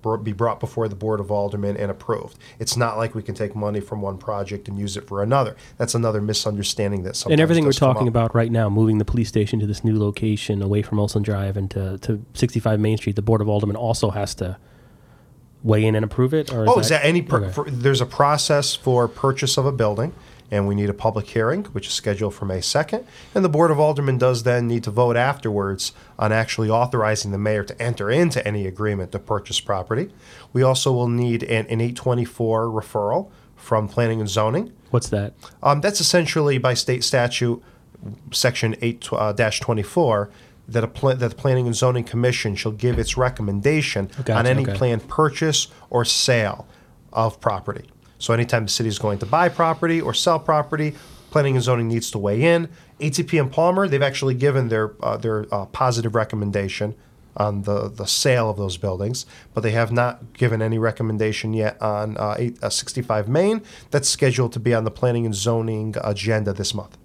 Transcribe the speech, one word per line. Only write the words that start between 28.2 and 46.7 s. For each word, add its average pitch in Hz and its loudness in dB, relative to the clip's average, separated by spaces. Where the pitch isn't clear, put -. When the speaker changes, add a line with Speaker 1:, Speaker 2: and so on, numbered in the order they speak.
Speaker 1:
any 104 -2
agreement 98 -2
to 101 -6
purchase - -4
property. 110 -2
We 127 2
also 131 4
will 123 2
need 120 0
an, 110 0
an 113 -2
eight 120 -2
twenty-four 117 -2
referral 110 -4
from 107 0
Planning 113 0
and 107 -2
Zoning. 110 0
Speaker 2:
What's - 0
that? 101 -2
Speaker 1:
Um, 143 4
that's 202 0
essentially 151 2
by 123 2
state 123 -2
statute, 120 0
section 117 0
eight, 117 -4
uh, 107 0
dash 110 0
twenty-four, 107 0
that 113 0
a 113 -4
pla-, 135 0
that 123 0
the - -16
Planning 127 2
and 117 0
Zoning 123 2
Commission 120 0
shall 107 -4
give 120 0
its 113 -2
recommendation 113 0
Speaker 2:
Oh, 131 -10
gotcha, 113 0
Speaker 1:
on 117 4
any 117 4
Speaker 2:
okay. 101 -2
Speaker 1:
planned 117 0
purchase 156 0
or 120 2
sale - 0